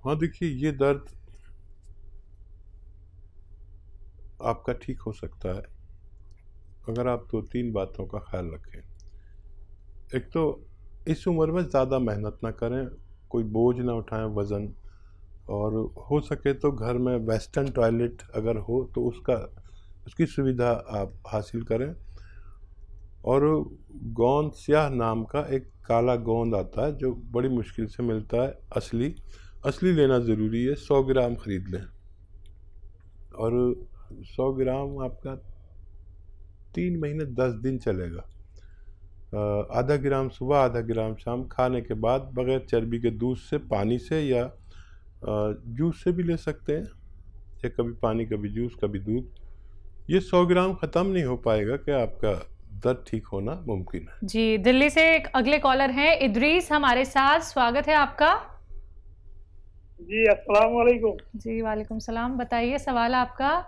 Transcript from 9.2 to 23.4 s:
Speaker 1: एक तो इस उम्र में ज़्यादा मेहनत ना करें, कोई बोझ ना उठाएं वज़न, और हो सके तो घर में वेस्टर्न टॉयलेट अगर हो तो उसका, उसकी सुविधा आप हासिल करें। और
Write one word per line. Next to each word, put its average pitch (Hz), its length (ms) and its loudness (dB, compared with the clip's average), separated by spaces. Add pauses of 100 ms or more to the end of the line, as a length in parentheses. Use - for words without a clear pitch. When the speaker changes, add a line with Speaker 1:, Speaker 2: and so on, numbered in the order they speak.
Speaker 1:
एक - 220 -6
तो 165 120 2 (640)
इस 160 220 -2
उम्र 160 240 2
में 180 100 2
ज़्यादा 135 380 2
मेहनत 104 440 -2
ना 113 80 -2
करें, 123 340 -4 (440)
कोई 117 140 0
बोझ 113 340 4
ना 123 160 0
उठाएं 110 300 -4 (100)
वज़न, 101 380 -2 (760)
और 104 260 -2 (260)
हो 147 220 0
सके 143 320 -2
तो 143 180 0
घर 120 260 -2
में 123 180 2 (100)
वेस्टर्न 131 440 0
टॉयलेट 117 520 2 (120)
अगर 113 240 0
हो 123 240 -2 (120)
तो 120 100 0
उसका, 123 300 0 (720)
उसकी - 220 0
सुविधा 123 420 2 (220)
आप 107 200 -2 (160)
हासिल 110 360 -4
करें। 131 300 -2 (1300)
और 135 180 6 (720)